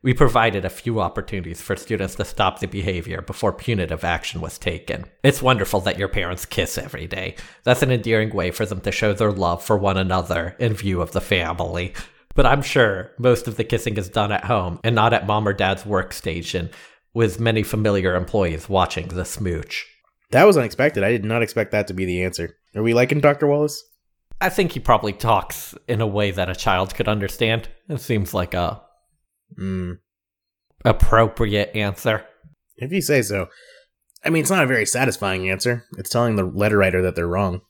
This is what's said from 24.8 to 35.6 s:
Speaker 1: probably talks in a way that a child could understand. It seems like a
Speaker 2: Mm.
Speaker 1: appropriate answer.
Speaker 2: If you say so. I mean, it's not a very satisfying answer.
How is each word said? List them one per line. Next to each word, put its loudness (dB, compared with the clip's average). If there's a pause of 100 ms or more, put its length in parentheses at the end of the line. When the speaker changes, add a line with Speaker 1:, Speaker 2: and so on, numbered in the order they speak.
Speaker 1:
probably 4
talks -2 (140)
in 0
a 2
way 0
that -2
a -4
child 0
could 0
understand. 0 (200)
It -6
seems -2
like -2
a -2 (720)
Speaker 2:
Mm. -6 (840)
Speaker 1:
appropriate 4
answer. -2 (500)
Speaker 2:
If -8
you 0
say 2
so. -2 (800)
I 0
mean, 2
it's 0
not 4
a 2
very 2
satisfying -2
answer. -2 (120)